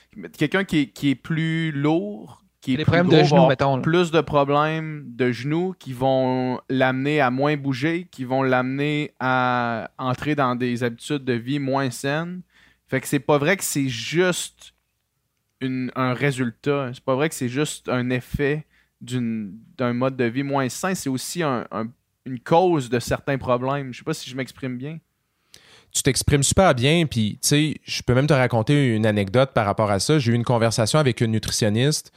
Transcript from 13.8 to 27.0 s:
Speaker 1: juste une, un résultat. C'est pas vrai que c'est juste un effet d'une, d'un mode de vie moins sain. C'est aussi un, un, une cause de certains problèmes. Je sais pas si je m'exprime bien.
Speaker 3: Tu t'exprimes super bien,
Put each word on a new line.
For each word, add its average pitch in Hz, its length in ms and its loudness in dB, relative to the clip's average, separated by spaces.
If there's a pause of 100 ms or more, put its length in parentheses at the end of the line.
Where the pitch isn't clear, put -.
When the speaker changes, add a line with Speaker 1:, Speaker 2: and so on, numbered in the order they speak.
Speaker 1:
juste 147 840 -4 (880)
une, 131 340 -4
un 127 180 0
résultat. 131 800 -2
C'est - 100 -20
pas 131 120 0
vrai 147 120 0
que 160 60 -4
c'est 123 160 -4
juste 139 400 -4
un 123 220 0
effet 143 560 -2 (340)
d'une, 113 560 -4 (200)
d'un 123 160 -2
mode 131 220 0
de 127 100 0
vie 120 180 -2
moins 139 260 0
sain. 190 240 -4
C'est 156 160 -6
aussi 131 320 -4
un, 131 300 -2
un, 110 160 -6 (380)
une 127 140 -10
cause 160 500 2
de 120 100 0
certains 135 400 -4
problèmes. 131 540 -2
Je - 60 -16
sais - 40 -20
pas 156 100 -4
si - 160 -12
je 123 60 -14
m'exprime 127 420 -8
bien. 151 220 -12 (920)
Speaker 3:
Tu - 120 -2
t'exprimes 139 400 2
super 175 320 6
bien, 151 320 2